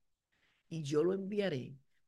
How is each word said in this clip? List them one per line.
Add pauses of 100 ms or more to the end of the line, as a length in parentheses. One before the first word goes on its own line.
(680)
y
yo
lo
enviaré (320)